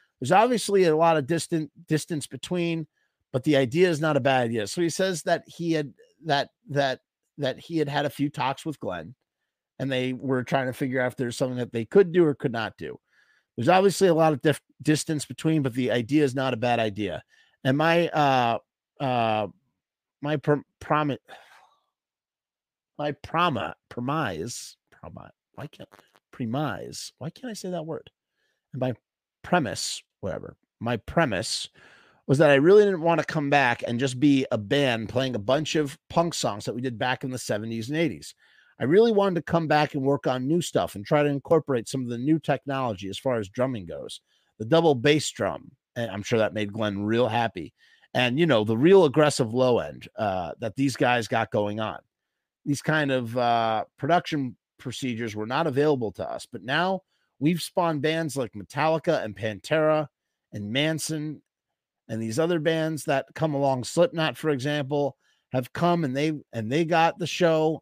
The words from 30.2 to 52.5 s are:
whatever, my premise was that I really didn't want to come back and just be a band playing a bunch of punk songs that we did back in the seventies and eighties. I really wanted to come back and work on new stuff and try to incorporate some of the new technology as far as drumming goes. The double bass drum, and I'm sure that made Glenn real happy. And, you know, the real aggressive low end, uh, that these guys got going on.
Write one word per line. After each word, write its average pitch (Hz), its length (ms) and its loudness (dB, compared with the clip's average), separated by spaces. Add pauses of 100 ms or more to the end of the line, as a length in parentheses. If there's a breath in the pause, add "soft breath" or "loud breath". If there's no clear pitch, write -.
whatever, 64 360 -8 (220)
my 117 200 -4
premise - 720 -2 (580 soft breath)
was 135 120 2
that 151 120 6
I 143 40 8
really 180 300 8
didn't 190 180 0
want 165 180 2
to 143 60 -4
come 147 240 -2
back 135 360 2
and 117 140 -2
just 127 180 -2
be 139 320 4
a 117 80 -2
band 113 500 0
playing 131 260 -2
a 110 60 -4
bunch 135 340 0
of 147 240 -2 (100)
punk 170 260 0
songs 107 300 -4
that 117 100 -6
we 120 60 -6
did 123 180 -6
back 127 260 -2
in 131 60 -6
the 127 80 -8
seventies 113 500 -6
and 151 100 -2
eighties. 117 360 -2 (460 soft breath)
I 127 40 -2
really 208 280 4
wanted 196 240 2
to 156 60 -2
come 165 260 -2
back 151 260 2
and 139 80 -2
work 139 240 0
on 127 220 -2
new 170 120 2
stuff 101 360 -2
and 101 100 -10
try 151 160 2
to 147 60 2
incorporate 143 600 0
some 135 140 -6
of 120 60 -8
the 120 100 -6
new 147 220 0
technology 127 680 -4
as 101 100 -8
far 127 180 -2
as 104 120 -4
drumming 120 380 -4
goes. 71 340 -12 (380)
The 113 60 -6
double 156 320 4
bass 143 340 2
drum, - 400 -4 (240)
and 117 160 -6
I'm 101 140 -8
sure 117 160 2
that 104 140 0
made 104 180 -4
Glenn 104 320 -4
real 113 240 2
happy. 110 440 -2 (420 soft breath)
And, 123 220 2
you 170 100 4
know, 117 180 4
the 110 120 0
real 180 280 8
aggressive 139 500 2
low 127 240 2
end, 76 380 -8
uh, 92 420 -4
that 110 160 -8
these 135 220 -2
guys 123 320 2
got 113 240 -2
going 104 260 -2
on. 110 200 -6 (640)